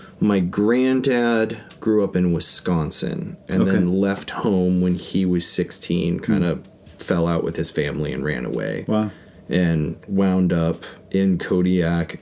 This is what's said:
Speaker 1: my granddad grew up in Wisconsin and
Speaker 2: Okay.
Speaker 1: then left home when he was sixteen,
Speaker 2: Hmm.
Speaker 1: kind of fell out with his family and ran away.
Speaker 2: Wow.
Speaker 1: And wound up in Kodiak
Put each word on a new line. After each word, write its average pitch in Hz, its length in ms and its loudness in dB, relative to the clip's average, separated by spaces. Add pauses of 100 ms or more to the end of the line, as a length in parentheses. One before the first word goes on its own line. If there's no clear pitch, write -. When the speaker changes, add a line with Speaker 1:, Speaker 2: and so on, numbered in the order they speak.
(200)
Speaker 1:
my 101 200 4
granddad 117 1160 2 (240)
grew 107 240 2
up 92 120 -4
in 90 160 2
Wisconsin - 1040 -2 (120)
and 92 140 2
Speaker 2:
Okay. 95 100 2
Speaker 1:
then 90 280 2
left 98 300 -2
home 92 520 2
when 90 120 2
he 95 320 -2
was 90 200 0
sixteen, 85 720 -2
Speaker 2:
Hmm. - 60 -10
Speaker 1:
kind 98 200 2
of 85 160 -2 (380)
fell 85 280 0
out 85 160 0
with - 140 -4
his 82 140 -4
family 73 420 -4
and 67 120 -6
ran 67 200 -4
away. 53 420 -6
Speaker 2:
Wow. 107 240 0 (380)
Speaker 1:
And 82 480 0 (100)
wound 95 460 2
up 82 320 0 (260)
in 95 280 2
Kodiak 90 840 0